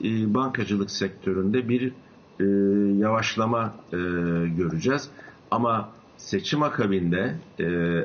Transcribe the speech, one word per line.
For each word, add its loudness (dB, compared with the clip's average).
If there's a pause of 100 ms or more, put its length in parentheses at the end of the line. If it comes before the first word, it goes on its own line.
e, 0
bankacılık 0
sektöründe 0
bir, 0 (460)
e, 2 (520)
yavaşlama, 0 (200)
e, -4 (600)
göreceğiz. 0 (420)
Ama 0 (280)
seçim -2
akabinde, 0 (240)
e, -2 (420)